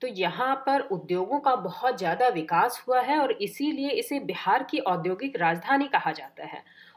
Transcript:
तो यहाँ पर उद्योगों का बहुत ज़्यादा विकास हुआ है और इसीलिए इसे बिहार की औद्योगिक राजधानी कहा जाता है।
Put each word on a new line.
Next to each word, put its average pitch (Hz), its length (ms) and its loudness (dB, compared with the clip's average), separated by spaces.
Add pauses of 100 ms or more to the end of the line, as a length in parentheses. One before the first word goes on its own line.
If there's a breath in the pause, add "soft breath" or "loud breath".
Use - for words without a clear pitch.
तो 254 60 -4
यहाँ 196 480 0
पर 269 260 2
उद्योगों 190 580 -2
का 262 160 4
बहुत 185 420 -2
ज़्यादा 190 300 2
विकास 175 600 2
हुआ 254 140 4
है 285 180 2
और 262 120 2
इसीलिए 277 580 -2
इसे 269 300 -2
बिहार 190 440 0
की 311 140 -4
औद्योगिक 180 600 -2
राजधानी 175 500 2
कहा - 240 2
जाता 147 340 -12
है। - 180 -12 (340 loud breath)